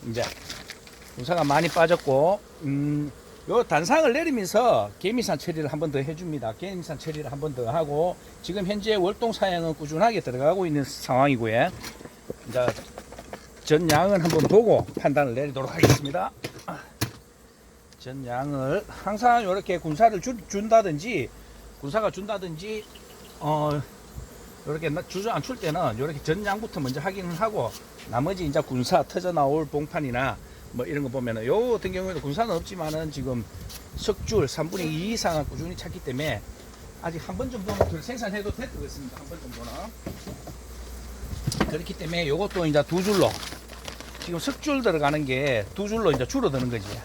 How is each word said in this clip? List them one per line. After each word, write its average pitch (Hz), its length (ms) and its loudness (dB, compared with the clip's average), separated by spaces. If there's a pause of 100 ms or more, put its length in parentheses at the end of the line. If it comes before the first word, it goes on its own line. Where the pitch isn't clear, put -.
(100)
이제 113 120 -2 (920)
군사가 156 300 0
많이 147 240 4
빠졌고, 165 720 4 (220)
음, 147 500 0 (360)
요 226 140 4
단상을 226 500 4
내리면서 220 840 4
개미산 202 400 0
처리를 156 340 -2
한 156 60 -4
번 156 140 0
더 139 80 2
해줍니다. 151 580 -4
개미산 175 400 -8
처리를 151 320 -8
한 139 100 -8
번 151 140 -4
더 120 160 -2
하고 156 460 0 (260)
지금 185 240 -4
현재 208 300 2
월동 208 360 2
사양은 170 420 0
꾸준하게 165 460 2
들어가고 151 460 2
있는 147 160 2
상황이고요. 127 880 2 (800)
이제 123 180 2 (1000)
전량은 165 580 6
한번 160 220 4
보고 170 420 8 (140)
판단을 139 340 2
내리도록 131 400 -4
하겠습니다. 143 560 4 (1700)
전량을 135 840 -4
항상 233 580 2
요렇게 185 340 0
군사를 175 420 4
주-, 247 160 -6 (120)
준다든지 196 840 2 (500)
군사가 196 300 0
준다든지, 196 720 -8 (560)
어, 151 420 0 (840)
요렇게 151 240 -2
나-, 160 180 -4
주저 202 220 -4
안 165 120 -2
출 254 140 -8
때는 151 420 -2
요렇게 143 240 -4
전량부터 202 580 -2
먼저 135 200 -2
확인을 180 400 -4
하고 202 300 0 (400)
나머지 170 340 0
이제 151 160 2
군사 139 420 2
터져 180 300 -2
나올 151 340 4
봉판이나 135 680 -2 (360)
뭐 123 120 -4
이런 147 180 -2
거 135 60 -2
보면은 117 380 -4
요 220 260 2
같은 190 200 -2
경우에도 185 280 -4
군사는 170 340 -2
없지만은 160 560 -4
지금 127 340 -4 (520)
석줄 196 520 0
삼분의 165 380 -4
이 165 260 -2
이상은 170 340 0
꾸준히 156 300 -8
찼기 180 280 -10
때문에 131 380 -4 (600)
아직 165 240 -6
한 185 120 -8
번 254 120 -4
정도는 202 380 2
덜 160 140 -4
생산해도 208 520 -6
될 247 180 -10
것 151 100 -8
같습니다. 127 360 -12
한 139 100 -14
번 165 120 -12
정도는. 120 300 -12 (2000)
그렇기 170 240 -4
때문에 170 340 -2
요것도 175 380 2
이제 147 160 6
두 170 200 2
줄로 180 280 6 (960)
지금 175 140 -4
석줄 269 440 -2
들어가는 151 420 2
게 131 400 2 (100)
두 202 140 -4
줄로 214 240 2
이제 127 140 2
줄어드는 139 440 0
거지. 107 160 -4 (180)